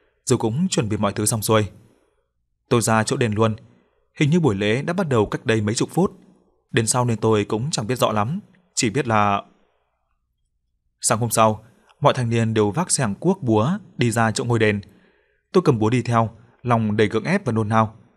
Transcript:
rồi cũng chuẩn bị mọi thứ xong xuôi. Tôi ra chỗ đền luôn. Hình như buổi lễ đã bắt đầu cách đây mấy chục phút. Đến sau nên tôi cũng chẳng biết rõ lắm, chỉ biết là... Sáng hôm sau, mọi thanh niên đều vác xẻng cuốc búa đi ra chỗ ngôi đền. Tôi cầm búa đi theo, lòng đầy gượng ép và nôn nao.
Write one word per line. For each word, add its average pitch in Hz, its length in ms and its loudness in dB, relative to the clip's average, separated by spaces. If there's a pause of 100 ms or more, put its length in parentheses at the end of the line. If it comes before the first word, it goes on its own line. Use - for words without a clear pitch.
(260)
rồi 120 140 2
cũng 131 280 -2
chuẩn 135 220 -2
bị 104 80 -2
mọi 101 160 -2
thứ 107 120 -2
xong 110 160 -2
xuôi. 107 240 2 (1040)
Tôi 120 120 2
ra 110 220 0
chỗ 131 140 -4
đền 120 140 0
luôn. 110 240 0 (640)
Hình 147 100 2
như 170 100 4
buổi 131 160 2
lễ 104 260 0
đã 160 120 -6
bắt 180 160 -4
đầu 123 160 2
cách - 200 -8
đây 113 160 0
mấy 113 140 -2
chục - 160 -2
phút. 190 200 0 (600)
Đến 113 160 0
sau 123 180 0
nên 117 120 0
tôi 107 280 2
cũng 110 260 -4
chẳng 107 160 -6
biết 123 80 -4
rõ 117 160 0
lắm, 110 280 -4 (360)
chỉ 120 140 -2
biết 127 180 -4
là... 104 340 0 (1600)
Sáng 113 180 -2
hôm 117 100 -4
sau, 110 360 0 (340)
mọi 139 140 4
thanh 120 160 -2
niên 113 240 0
đều 107 180 2
vác 165 200 -2
xẻng 107 240 -2
cuốc - 280 -2
búa 120 340 2 (200)
đi 120 140 2
ra 113 200 0
chỗ 131 120 -4
ngôi 120 160 0
đền. 104 220 2 (720)
Tôi 185 140 4
cầm 127 140 2
búa 107 100 2
đi 123 120 0
theo, 117 280 0 (320)
lòng 113 360 0
đầy 107 100 4
gượng 107 160 -2
ép 196 220 -2
và 123 60 -2
nôn 110 180 -2
nao. 110 260 0 (220)